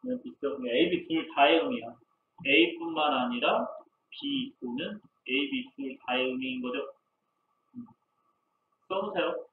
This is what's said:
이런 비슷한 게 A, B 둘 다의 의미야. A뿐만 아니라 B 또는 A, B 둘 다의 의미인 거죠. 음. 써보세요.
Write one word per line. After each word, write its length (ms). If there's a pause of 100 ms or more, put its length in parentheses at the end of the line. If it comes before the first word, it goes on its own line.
이런 180
비슷한 400
게 100
A, 180
B 180
둘 260
다의 260
의미야. 360 (500)
A뿐만 680
아니라 540 (420)
B 500
또는 420 (260)
A, 220
B 260
둘 300
다의 220
의미인 340
거죠. 320 (800)
음. 100 (1000)
써보세요. 640